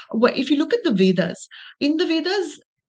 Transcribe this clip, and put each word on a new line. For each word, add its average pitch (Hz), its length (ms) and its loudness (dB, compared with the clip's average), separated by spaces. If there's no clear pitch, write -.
wh-, 226 240 2
if - 140 -2
you 294 80 4
look 311 140 0
at 480 120 0
the 294 80 2
Vedas, 185 560 0
in 294 160 0
the 339 100 0
Vedas, 330 540 -2